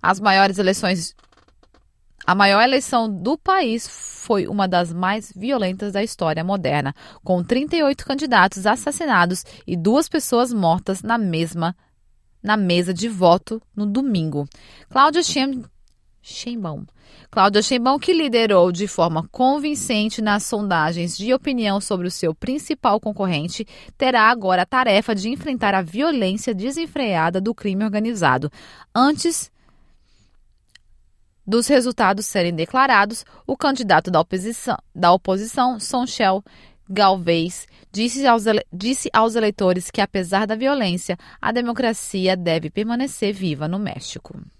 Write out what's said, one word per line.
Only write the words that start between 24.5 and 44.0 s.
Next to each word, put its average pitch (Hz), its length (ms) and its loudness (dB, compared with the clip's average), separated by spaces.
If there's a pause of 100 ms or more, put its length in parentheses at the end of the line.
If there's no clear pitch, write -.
a - 20 0
tarefa 226 500 2
de 196 140 -4
enfrentar 247 440 -2
a 190 80 2
violência 214 720 -2
desenfreada 202 880 -2
do 220 120 -2
crime 196 300 -4
organizado. 196 680 0 (420)
Antes 294 580 0 (1900)
dos 226 220 0
resultados 226 580 2
serem 175 280 -2
declarados, 208 720 2 (200)
o 269 120 -2
candidato 202 520 2
da 165 120 4
oposição, 196 560 -4 (180)
da 175 160 4
oposição, 220 680 0
Sonchel 208 640 -2 (480)
Galvez, 180 800 2 (240)
disse 233 340 -2
aos 226 200 4
ele-, 214 260 2
disse 214 400 -4
aos 226 240 2
eleitores 202 560 0
que, - 80 -4
apesar 196 480 -2
da 214 80 -2
violência, 220 640 -2 (240)
a - 100 -2
democracia 226 840 -2
deve 165 320 -2
permanecer 233 640 -4
viva 156 340 -4
no 175 100 -4
México. - 600 -10 (200)